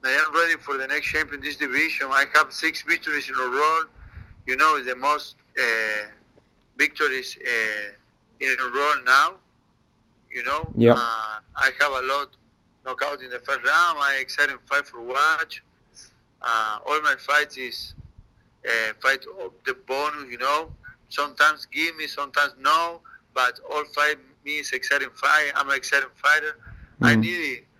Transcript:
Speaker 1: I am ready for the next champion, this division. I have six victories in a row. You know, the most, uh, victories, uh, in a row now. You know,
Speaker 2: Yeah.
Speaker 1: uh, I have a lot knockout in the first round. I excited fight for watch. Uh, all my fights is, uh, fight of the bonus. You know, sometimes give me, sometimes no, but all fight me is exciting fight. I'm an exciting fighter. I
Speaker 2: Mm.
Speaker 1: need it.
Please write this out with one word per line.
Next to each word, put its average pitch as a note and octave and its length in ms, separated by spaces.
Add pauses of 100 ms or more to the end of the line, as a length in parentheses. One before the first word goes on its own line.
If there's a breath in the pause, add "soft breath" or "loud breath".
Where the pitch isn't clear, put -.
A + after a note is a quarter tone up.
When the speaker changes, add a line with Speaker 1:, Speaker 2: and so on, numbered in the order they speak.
Speaker 1:
I C3 60
am D3+ 240
ready E3 260
for C#3+ 160
the C3+ 100
next C#3+ 200
champion, D3 340
this C#3+ 160
division. C#3+ 540
I C3+ 240
have D3+ 180
six - 300
victories D3+ 480
in C3+ 40
a B2+ 140
row. D3+ 320 (680 loud breath)
You B2+ 100
know, D3+ 260
the B2+ 120
most, C#3+ 420 (220)
uh, A2 500 (680)
victories, C#3+ 680
uh, G#2+ 500 (460)
in C3+ 220
a C3 40
row C#3 280 (120)
now. C#3+ 320 (920)
You A#2+ 140
know, D3 320
Speaker 2:
Yeah. A#2 160
Speaker 1:
uh, A2+ 460 (180)
I C3+ 140 (100)
have C#3+ 120
a B2+ 140
lot C#3 300 (480)
knockout C3+ 380
in B2+ 80
the B2 100
first C3+ 240
round. D#3+ 340
I C#3 220
excited C#3 360 (100)
fight C#3+ 200
for A#2+ 140
watch. D3+ 640 (760 loud breath)
Uh, A2 440
all D3+ 140
my D3 180
fights D3 380
is, B2+ 380 (680)
uh, A2+ 280 (100)
fight C3 220 (160)
of F#2+ 120 (120)
the C3 100 (120)
bonus. C#3+ 440
You A#2+ 80
know, D3 320 (380 loud breath)
sometimes D3 580
give D#3+ 300
me, D#3 100
sometimes C#3+ 540
no, E3 400 (340 loud breath)
but B2+ 240 (140)
all D3+ 140
fight D3 320 (260)
me D3 140
is C#3 120
exciting C3 440
fight. D3 420
I'm C#3 140
an C#3 60
exciting C3+ 380
fighter. D3+ 440 (420 loud breath)
I A#2+ 160
Speaker 2:
Mm. A2 40
Speaker 1:
need D3+ 360
it. A#2 80 (160)